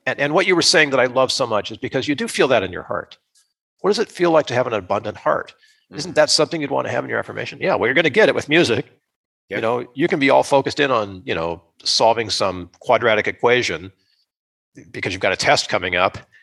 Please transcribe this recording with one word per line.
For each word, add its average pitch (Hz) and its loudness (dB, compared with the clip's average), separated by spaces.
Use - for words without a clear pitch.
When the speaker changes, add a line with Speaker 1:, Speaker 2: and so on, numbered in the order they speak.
Speaker 1:
And, 127 -4
and 143 0
what 190 2
you 185 2
were 165 2
saying 156 4
that 131 2
I 123 4
love 127 0
so 131 -2
much 107 -4
is 107 -14
because 123 -4
you 143 0
do 226 -6
feel 165 0
that 117 4
in 90 -6
your 87 -12
heart. - -8
What 185 2
does 220 0
it 208 -4
feel 175 0
like 156 4
to 123 -2
have 123 2
an 123 -4
abundant 104 -4
heart? - -2
Isn't 156 -10
Speaker 2:
Mm-hmm. 131 -4
Speaker 1:
that 170 4
something 156 0
you'd 135 -4
want 131 -2
to - -6
have 127 -4
in 131 -10
your 110 -2
affirmation? 110 -10
Yeah, 170 0
well, 101 0
you're 131 0
gonna 170 2
get 196 4
it 123 2
with 113 -4
music. 143 2
You 98 -8
Speaker 2:
Yep. 113 -6
Speaker 1:
know, 120 -2
you 151 0
can 175 0
be 135 4
all 131 6
focused 135 0
in 139 2
on, 101 -4
you 123 -4
know, 85 -6
solving 113 0
some 90 -4
quadratic 113 2
equation 101 0
because 113 -6
you've 95 -8
got 101 0
a - -4
test - 0
coming 90 -2
up, 92 0